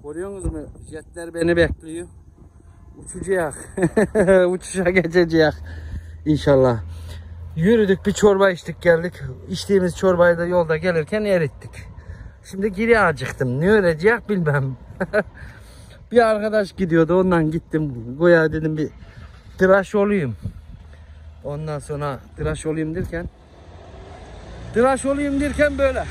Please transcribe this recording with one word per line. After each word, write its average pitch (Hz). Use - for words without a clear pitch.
Görüyorsunuz 175
mu? 160
Jetler 170
beni 170
bekliyor. 165
Uçacak. 175
<laughs> 185
Uçuşa 180
geçecek. 165
İnşallah. 135
Yürüdük, 196
bir 208
çorba 196
içtik, 170
geldik. 170
İçtiğimiz 185
çorbayı 175
da 170
yolda 170
gelirken 175
erittik. 175
Şimdi 196
geri 226
acıktım. 135
Ne 180
örecek 196
bilmem. 143
<laughs> -
Bir 226
arkadaş 214
gidiyordu, 165
ondan 170
gittim. 156
Goya 160
dedim, 156
bir 156
tıraş 190
olayım. 202
Ondan 147
sonra 143
tıraş 156
olayım 156
derken, 175
tıraş 254
olayım 277
derken 285
böyle. 262